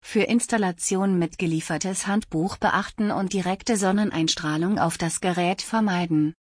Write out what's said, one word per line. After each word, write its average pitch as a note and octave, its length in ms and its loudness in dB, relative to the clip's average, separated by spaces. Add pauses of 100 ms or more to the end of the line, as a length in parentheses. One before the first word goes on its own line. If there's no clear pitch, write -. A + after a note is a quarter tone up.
Für G#3 200 2
Installation G3 960 0
mitgeliefertes E3 840 -2
Handbuch G3 520 -2
beachten G3+ 540 0
und F#3 200 -2
direkte F#3+ 460 -2
Sonneneinstrahlung F3 1000 0
auf E3 200 0
das E3 240 -2
Gerät F3+ 400 0
vermeiden. F3 800 2